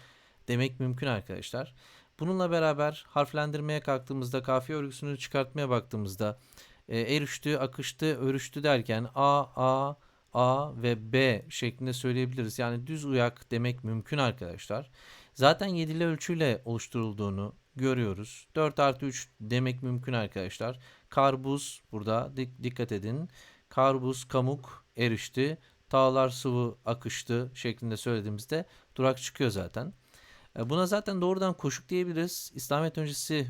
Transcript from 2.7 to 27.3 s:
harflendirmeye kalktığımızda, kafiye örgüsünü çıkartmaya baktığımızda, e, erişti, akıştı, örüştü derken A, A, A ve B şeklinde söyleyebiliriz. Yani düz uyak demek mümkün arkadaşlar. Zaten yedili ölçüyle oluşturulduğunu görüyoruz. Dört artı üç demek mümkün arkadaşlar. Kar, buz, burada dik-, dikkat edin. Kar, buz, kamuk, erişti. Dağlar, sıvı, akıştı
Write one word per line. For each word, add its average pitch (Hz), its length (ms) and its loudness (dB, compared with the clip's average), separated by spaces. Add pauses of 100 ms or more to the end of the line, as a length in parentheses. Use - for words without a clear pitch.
harflendirmeye 151 720 0
kalktığımızda, 131 640 -2
kafiye 131 340 0
örgüsünü 143 400 -6
çıkartmaya 135 520 -2
baktığımızda, 107 680 -2 (500)
e, 113 100 0
erişti, 143 600 0
akıştı, 135 460 -4
örüştü 135 580 0
derken 120 520 2
A, 143 300 4 (100)
A, 131 400 2 (380)
A 127 480 2
ve 113 320 0
B 131 360 4
şeklinde 127 440 -4
söyleyebiliriz. 127 680 0
Yani 120 280 -2
düz 151 180 -6
uyak 123 460 2
demek 120 320 0
mümkün 113 340 -2
arkadaşlar. 110 720 -2 (420)
Zaten 156 340 6
yedili 165 380 0
ölçüyle 156 600 0
oluşturulduğunu 107 880 -2 (200)
görüyoruz. 120 800 -2
Dört 151 240 2
artı 139 260 4
üç - 240 -6 (100)
demek 127 440 0
mümkün 123 300 -2
arkadaşlar. 110 680 -4 (300)
Kar, 135 340 4
buz, 139 480 -4
burada 110 440 -2
dik-, 127 280 -6
dikkat 123 280 -4
edin. 113 380 -4 (400)
Kar, 135 320 4
buz, 127 260 -4
kamuk, 131 580 -2 (120)
erişti. 123 600 0 (340)
Dağlar, 131 380 6
sıvı, 123 460 0 (100)
akıştı 120 680 -2